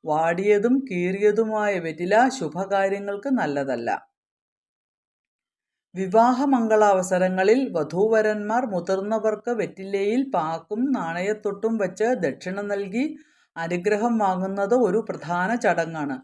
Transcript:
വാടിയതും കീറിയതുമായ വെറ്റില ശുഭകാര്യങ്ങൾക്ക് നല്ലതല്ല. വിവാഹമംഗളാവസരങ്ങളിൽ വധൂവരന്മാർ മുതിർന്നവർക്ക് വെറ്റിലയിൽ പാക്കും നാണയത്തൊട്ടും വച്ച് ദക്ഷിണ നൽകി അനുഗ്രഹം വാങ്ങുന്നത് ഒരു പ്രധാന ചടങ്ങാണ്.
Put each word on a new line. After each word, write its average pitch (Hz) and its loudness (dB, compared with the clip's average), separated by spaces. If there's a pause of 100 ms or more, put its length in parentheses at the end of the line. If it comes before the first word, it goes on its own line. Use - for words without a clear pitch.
വാടിയതും 190 2
കീറിയതുമായ 208 0
വെറ്റില 165 -2 (140)
ശുഭകാര്യങ്ങൾക്ക് 196 -4
നല്ലതല്ല. 139 -2 (2000)
വിവാഹമംഗളാവസരങ്ങളിൽ 208 4 (120)
വധൂവരന്മാർ 214 0
മുതിർന്നവർക്ക് 202 -2
വെറ്റിലയിൽ 196 -2
പാക്കും 165 -4 (100)
നാണയത്തൊട്ടും 202 -4
വച്ച് 202 -2 (120)
ദക്ഷിണ 175 -4
നൽകി 202 -4 (520)
അനുഗ്രഹം 190 0
വാങ്ങുന്നത് 196 0
ഒരു 214 4
പ്രധാന 175 -4
ചടങ്ങാണ്. 165 -2